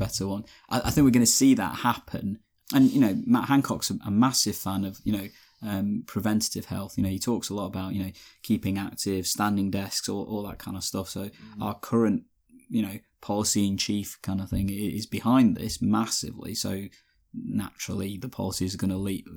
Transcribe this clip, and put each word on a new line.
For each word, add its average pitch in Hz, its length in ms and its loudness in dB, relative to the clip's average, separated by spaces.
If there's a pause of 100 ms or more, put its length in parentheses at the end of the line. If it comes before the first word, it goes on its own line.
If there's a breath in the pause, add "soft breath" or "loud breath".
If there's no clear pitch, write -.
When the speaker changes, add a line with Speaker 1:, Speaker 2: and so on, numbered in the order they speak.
Speaker 1:
better 98 220 -4
one. 98 180 -4 (240 loud breath)
I, 117 160 0
I - 60 0
think 147 140 6
we're 123 140 8
gonna 117 60 8
see 135 300 8
that 92 200 0 (140)
happen. - 500 -4 (340)
And, 131 180 8
you 139 100 6
know, 104 120 4 (120)
Matt 117 240 4
Hancock's 139 400 2
a, 98 60 -2 (100)
a 107 60 -2
massive 110 440 4
fan 98 300 -2
of, 98 180 -8
you 107 140 0
know, 98 100 -6 (360 soft breath)
um, 104 420 -2
preventative 107 600 -2
health. 98 320 -8
You 104 60 2
know, 95 60 0
he 95 100 -2
talks - 300 -2
a 98 60 -6
lot 101 100 -4
about, 95 300 -6
you 98 80 -2
know, 95 80 -8 (320 loud breath)
keeping 98 340 0
active, 98 480 -4
standing 101 460 0
desks, 98 360 -4
all, 101 180 -4
all 104 220 -6
that - 120 -12
kind 98 180 -10
of 95 60 -8
stuff. 98 260 -6
So 95 200 -8
Speaker 2:
Mm. - 360 -14
Speaker 1:
our 101 140 -4
current, 113 440 2 (460)
you 113 140 2
know, 98 140 -6 (240)
policy 104 460 0
in 98 80 0
chief 104 460 -2
kind 95 180 -4
of 95 100 -8
thing 98 200 0
i-, 98 40 -2 (260)
is 110 80 -6
behind 113 500 4
this - 240 -6
massively. 104 720 -2
So 98 320 -4 (480 soft breath)
naturally, 98 840 -6
the - 120 -10
policies 95 440 -4
are 95 40 -8
gonna 95 200 -2
lead, 98 280 -4 (120)